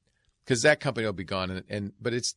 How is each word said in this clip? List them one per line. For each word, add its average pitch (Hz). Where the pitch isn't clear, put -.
'Cause 117
that 151
company 113
will 104
be 92
gone, 92
and, 92
and, 101
but 117
it's 120